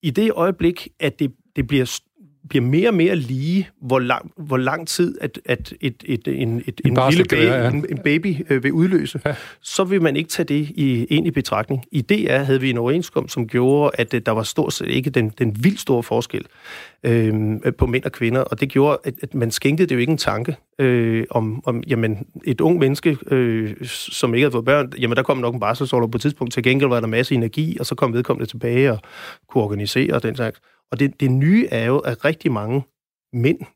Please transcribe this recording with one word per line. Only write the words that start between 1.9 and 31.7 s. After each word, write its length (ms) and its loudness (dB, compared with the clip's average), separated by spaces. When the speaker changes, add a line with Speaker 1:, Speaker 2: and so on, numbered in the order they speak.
Speaker 1:
bliver 160 2
mere 240 2
og 60 2
mere 220 2
lige, 520 -2
hvor 160 2
lang, 380 -2
hvor 200 -4
lang 320 -2
tid, 320 0
at, 240 -8
at 360 -4
et, 140 -4
et, 220 -4
en, 380 -2
et, 180 -10
Speaker 2:
En 60 6
Speaker 1:
en 40 0
Speaker 2:
barsel 240 4
Speaker 1:
lille 100 4
Speaker 2:
kan 100 2
Speaker 1:
baby, 100 6
Speaker 2:
være, 140 2
ja. 80 2
Speaker 1:
en, 200 -2
en 80 -4
baby, 380 0
øh, 140 2
vil 80 0
udløse, 520 2
Speaker 2:
Ja. 100 -2
Speaker 1:
så 220 -2
vil 180 0
man 140 2
ikke 140 -4
tage 160 -2
det 280 -2
i, 300 0
ind 220 0
i 40 0
betragtning. 600 -2
I 80 0
D 100 -4
R 140 2
havde 160 2
vi 100 0
en 80 -2
overenskomst, 560 -2
som 140 -2
gjorde, 460 2
at, 200 -2
øh, 120 -2
der 60 0
var 100 0
stort 300 -2
set 160 -6
ikke 220 -2
den, 180 0
den 260 -2
vildt 160 2
store 220 0
forskel, 440 -4
øhm, 580 2
på 80 4
mænd 180 -2
og 80 -4
kvinder, 280 0
og 200 -4
det 80 0
gjorde, 360 2
at, 180 -4
at 120 -12
man 160 0
skænkede 380 0
det 60 0
jo 60 2
ikke 100 0
en 80 2
tanke, 380 -2
øh, 520 2
om, 360 -2
om, 200 -2
jamen, 400 -2
et 160 -2
ung 180 4
menneske, 380 2
øh, 440 0
s-, 320 -10
som 180 0
ikke 100 4
havde 80 2
fået 120 -2
børn, 340 2
jamen, 180 0
der 60 2
kom 160 0
nok 160 -2
en 60 -4
barselsorlov 500 0
på 60 -4
et 60 -2
tidspunkt. 320 -2
Til 80 -2
gengæld 260 4
var 120 2
der 60 -4
masse 280 0
energi, 460 0
og 60 -4
så 80 -4
kom 180 0
vedkommende 380 -2
tilbage 420 0
og 60 -2
kunne 160 0
organisere 500 -2
og 80 0
den 140 -4
slags. 240 -6
Og 80 -4
det, 200 0
det 100 2
nye 400 4